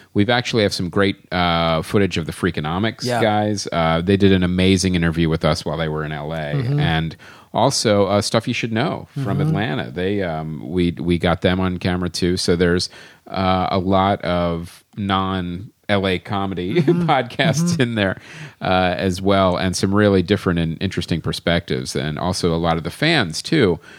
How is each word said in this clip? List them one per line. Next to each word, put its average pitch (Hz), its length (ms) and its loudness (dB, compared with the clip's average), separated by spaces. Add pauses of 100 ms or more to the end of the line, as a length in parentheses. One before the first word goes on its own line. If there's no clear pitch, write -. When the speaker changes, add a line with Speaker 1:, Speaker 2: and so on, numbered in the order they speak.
(140)
Speaker 1:
We've 101 160 2
actually 120 340 2
have 98 100 2
some 92 140 -4
great, 98 280 0 (160)
uh, 85 500 2
footage 98 340 0
of 82 100 -4
the 78 60 -8
Freakonomics 87 720 -2
Speaker 2:
Yeah. 120 180 0
Speaker 1:
guys. 107 480 0
Uh, 82 300 2
they 95 160 2
did 95 160 6
an 92 100 4
amazing 90 540 2
interview 82 320 2
with 80 160 -2
us 78 200 0
while 76 120 -4
they 80 120 -2
were 76 160 -4
in 76 60 -8
L 73 220 -8
A. 76 220 -6
Speaker 2:
Mm-hmm. 127 260 -2
Speaker 1:
And 80 340 0 (380)
also, 104 540 2
uh, 101 140 2
Stuff - 280 0
You 123 60 -2
Should 117 180 -6
Know 123 400 -2
from 139 120 -6 (140)
Speaker 2:
Mm-hmm. - 40 0
Speaker 1:
Atlanta. 98 500 -2
They, 95 300 -2
um, 78 460 -6
we, 87 240 0
we 85 260 0
got 85 240 0
them 92 180 2
on 92 180 -2
camera 90 300 -2
too. 90 280 0
So 90 200 0
there's, 87 320 2 (400)
uh, 92 420 0
a 98 80 0
lot 95 440 2
of 87 600 -2 (140)
non 95 720 -4 (180)
L 98 200 2
A 90 100 0
comedy 95 560 -4
<laughs> 175 60 2
Speaker 2:
Mm-hmm. 175 280 2
Speaker 1:
podcasts 139 680 0
Speaker 2:
Mm-hmm. 151 80 2
Speaker 1:
in 120 120 -2
there, 98 240 0 (440)
uh, 92 340 2
as 92 260 -2
well, 95 340 4
and 90 200 -2
some 98 180 0
really 101 280 6
different 90 360 0
and 82 240 -2
interesting 90 380 -2
perspectives, 82 720 -2
and 73 240 -4
also 87 360 -2
a - 20 0
lot 82 220 0
of 78 60 -8
the 82 60 -6
fans 139 520 -2
too. 101 360 2 (200)